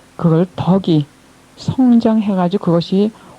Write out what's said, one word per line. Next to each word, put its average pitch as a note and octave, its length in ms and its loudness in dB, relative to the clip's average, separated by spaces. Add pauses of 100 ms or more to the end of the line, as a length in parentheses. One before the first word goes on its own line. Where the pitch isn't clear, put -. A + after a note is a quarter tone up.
(160)
그걸 E3+ 400 0
덕이 F3 500 0 (520)
성장해가지고 A3 1080 0
그것이 F#3 480 0 (280)